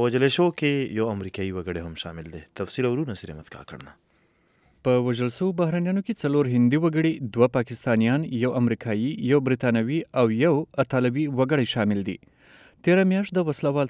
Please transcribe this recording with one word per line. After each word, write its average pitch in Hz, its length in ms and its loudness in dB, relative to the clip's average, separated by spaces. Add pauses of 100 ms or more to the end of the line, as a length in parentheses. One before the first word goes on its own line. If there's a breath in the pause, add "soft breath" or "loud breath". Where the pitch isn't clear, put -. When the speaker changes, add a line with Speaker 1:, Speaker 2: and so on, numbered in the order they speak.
Speaker 1:
وژل 123 240 2
شوو 175 220 2
کې 143 480 -2
یو 110 120 0
امریکایي 95 420 -6
وګړی 87 340 -6
هم 82 80 -10 (100)
شامل 82 300 -14
دی. 80 140 -16 (120)
تفصیل 123 280 -2
اورو 131 240 -2
نصیر 90 200 -12
احمد 78 240 -16
کاکړ 71 320 -16
نه. - 140 -20 (840)
Speaker 2:
په 123 180 4
وژل 123 300 -2
شوو 185 260 -2
بهرنیانو 175 460 0
کې - 160 -6
څلور 143 320 2
هندي 123 240 4
وګړي، 160 580 0
دوه 120 180 6
پاکستانیان، 120 720 0 (140)
یو 123 180 2
امریکایي، 117 480 0 (220)
یو 143 180 4
برتانوي 123 540 0 (200)
او 120 100 6
یو 139 240 2 (280)
اطالوي 127 460 0
وګړی 131 480 0
شامل 104 320 2
دي. 92 100 -6 (680 soft breath)
تیره 185 280 4
میاشت 190 260 -2
د 170 100 0
وسلوال 143 420 0